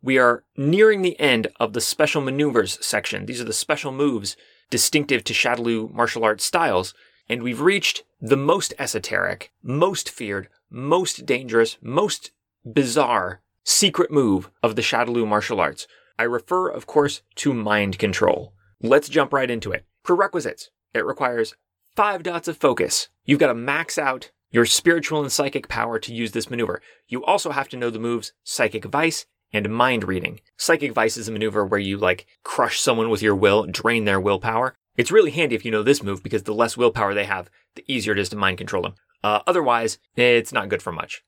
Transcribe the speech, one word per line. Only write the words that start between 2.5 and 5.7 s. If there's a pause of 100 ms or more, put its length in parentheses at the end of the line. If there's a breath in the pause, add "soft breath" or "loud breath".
section.
These
are
the
special
moves (320 soft breath)
distinctive
to
Shadaloo